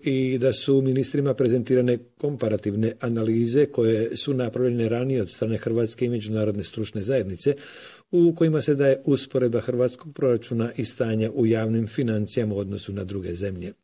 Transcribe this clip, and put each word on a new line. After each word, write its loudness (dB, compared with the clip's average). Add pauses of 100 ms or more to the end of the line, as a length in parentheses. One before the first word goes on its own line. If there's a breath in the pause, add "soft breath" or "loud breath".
i 0
da 2
su 2
ministrima 0
prezentirane 2 (200)
komparativne -2
analize 2
koje 2
su -2
napravljene 0
ranije 0
od -4
strane -2
Hrvatske -2
i 0
međunarodne -2
stručne -6
zajednice, 0 (560 loud breath)
u 4
kojima 2
se 2
daje 4
usporedba 2
hrvatskog -2
proračuna 0
i -2
stanja 0
u 2
javnim 2
financijama -2
u -2
odnosu -6
na -6
druge -6
zemlje. -6 (100)